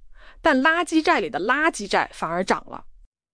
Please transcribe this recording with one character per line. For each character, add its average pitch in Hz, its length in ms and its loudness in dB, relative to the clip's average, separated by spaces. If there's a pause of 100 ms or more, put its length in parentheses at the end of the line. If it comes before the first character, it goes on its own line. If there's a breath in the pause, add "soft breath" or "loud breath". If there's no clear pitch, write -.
(400 soft breath)
但 269 220 4
垃 320 220 2
圾 320 180 0
债 320 160 2
里 185 100 -2
的 143 120 -4
垃 269 280 0
圾 208 200 -6
债 175 240 0
反 165 180 -6
而 175 140 -2
涨 185 240 0
了。 - 160 -16 (500)